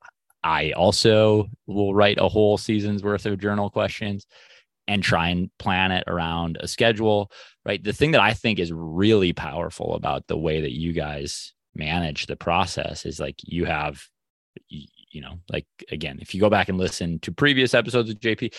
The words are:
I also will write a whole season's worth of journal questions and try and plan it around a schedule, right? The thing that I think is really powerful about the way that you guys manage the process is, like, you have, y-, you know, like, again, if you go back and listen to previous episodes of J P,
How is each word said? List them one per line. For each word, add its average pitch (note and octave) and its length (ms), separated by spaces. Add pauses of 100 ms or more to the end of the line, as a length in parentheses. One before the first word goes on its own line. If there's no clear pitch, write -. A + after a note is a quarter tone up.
(440)
I D#2 300
also G#2+ 720 (180)
will G2 300
write G#2 240
a F#2+ 80
whole G#2 300
season's G#2 440
worth G2+ 240
of G2+ 140
journal G#2 300
questions G2+ 580 (580)
and G2+ 160
try E2+ 280
and F2+ 200 (100)
plan F#2 340
it F2+ 140
around E2+ 520
a E2+ 80
schedule, G#2+ 640 (320)
right? G#2 180
The G#2 120
thing D3+ 180
that C3+ 80
I G#2 140
think G2+ 260
is E2+ 140
really F2+ 580
powerful D#2+ 640
about C#2 320
the D#2+ 100
way D#2+ 220
that C#2+ 140
you E2 180
guys D2+ 640 (200)
manage D#2 520
the D2 100
process E2+ 720
is, D#2 160
like, C#2+ 200
you E2+ 220
have, D2+ 420 (640)
y-, D2 180 (220)
you D2+ 120
know, F2 180 (100)
like, - 180 (220)
again, D2+ 300
if - 160
you F#2 60
go G#2 80
back G2 180
and F#2 100
listen F2+ 420
to - 120
previous C3 420
episodes A#2 360
of G#2+ 100
J A2 160
P, A2+ 240